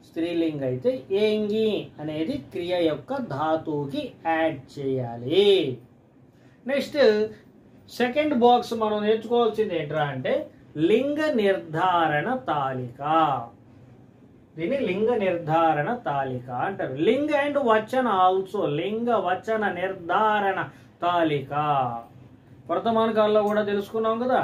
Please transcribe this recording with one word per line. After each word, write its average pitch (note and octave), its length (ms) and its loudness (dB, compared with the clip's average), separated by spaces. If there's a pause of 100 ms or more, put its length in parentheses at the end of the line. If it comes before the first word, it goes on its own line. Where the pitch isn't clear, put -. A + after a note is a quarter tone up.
స్త్రీలింగ్ E3 600 -2
అయితే B2+ 240 0 (320)
ఏంగి G#3+ 440 0 (360)
అనేది D#3+ 320 -4 (180)
క్రియ F3+ 180 -4 (180)
యొక్క D3 280 -6 (160)
ధాతువుకి D#3 680 -2 (320)
యాడ్ D3+ 260 -2 (140)
చేయాలి. C3+ 720 0 (1200)
నెక్స్ట్ C#4+ 260 -2 (1000)
సెకండ్ D4 360 0 (120)
బాక్స్ A#3+ 260 4 (120)
మనం G#3+ 140 0 (100)
నేర్చుకోవాల్సింది A3 720 0
ఏంట్రా D3 340 -2
అంటే F#3+ 200 -2 (540)
లింగ C#4 320 2 (180)
నిర్ధారణ E3+ 880 0 (220)
తాలిక. C3+ 520 -4 (1600)
దీన్ని E3+ 200 -2 (120)
లింగ G#3 200 0 (140)
నిర్ధారణ D#3+ 680 2 (160)
తాలిక C3 440 -4 (180)
అంటారు. E3 260 -6 (140)
లింగ C#4+ 240 2 (140)
and D4 120 -2 (140)
వచన A3+ 360 2 (180)
also, F#3+ 360 2 (180)
లింగ A3 300 -4 (180)
వచన G#3+ 360 -2 (160)
నిర్ధారణ F#3+ 800 0 (440)
తాలిక. D#3 500 0 (1160)
వర్తమాన A3 400 2 (100)
కాలంలో G#3+ 300 4
కూడా G#3 120 2 (100)
తెలుసుకున్నాం A3 520 -2
కదా B3+ 200 2